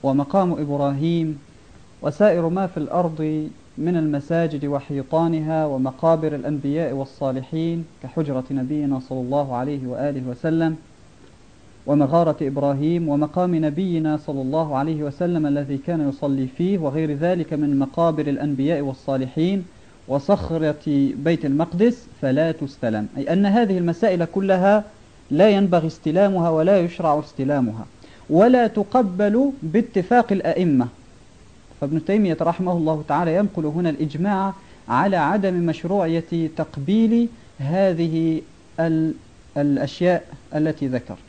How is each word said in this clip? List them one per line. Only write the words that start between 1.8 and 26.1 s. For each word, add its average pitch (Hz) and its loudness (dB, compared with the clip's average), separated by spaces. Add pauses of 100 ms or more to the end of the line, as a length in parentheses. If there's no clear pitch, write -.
وسائر 170 2
ما 185 -2
في 180 -8
الأرض 156 -2 (300)
من 175 0
المساجد 156 -2
وحيطانها 156 -2
ومقابر 151 0
الأنبياء 143 -4
والصالحين 139 -4 (180)
كحجرة 139 -4
نبينا 139 -2
صلى 131 -6
الله 131 -2
عليه 131 -6
وآله 135 -4
وسلم 160 -2 (1080)
ومغارة 147 2
إبراهيم 143 -2
ومقام 156 0
نبينا 156 -2
صلى 143 -6
الله 147 -2
عليه 151 -2
وسلم 156 -2
الذي 143 -2
كان 156 -2
يصلي 135 -2
فيه 180 -2
وغير 156 -2
ذلك 165 -2
من 147 0
مقابر 151 0
الأنبياء 143 -2
والصالحين 139 -2 (440)
وصخرة 151 0
بيت 156 0
المقدس 170 0 (160)
فلا 147 2
تستلم"، 110 -4
أي 143 -4
أن 196 4
هذه 196 2
المسائل 170 0
كلها 196 2 (460)
لا 185 6
ينبغي 180 4
استلامها 170 2